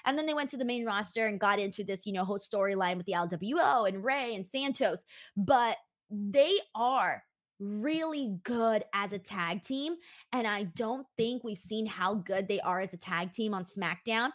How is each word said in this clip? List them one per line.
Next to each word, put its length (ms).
and 120
then 80
they 80
went 180
to 60
the 80
main 200
roster 420
and 120
got 200
into 240
this, 240
you 60
know, 100
whole 160
storyline 560
with 100
the 100
L 120
W 320
O 240
and 200
Rey 320
and 120
Santos. 560
But 420
they 480
are 480
really 840
good 500
as 180
a 80
tag 460
team, 320
and 160
I 160
don't 420
think 260
we've 140
seen 280
how 280
good 340
they 140
are 180
as 140
a 40
tag 360
team 200
on 120
SmackDown. 680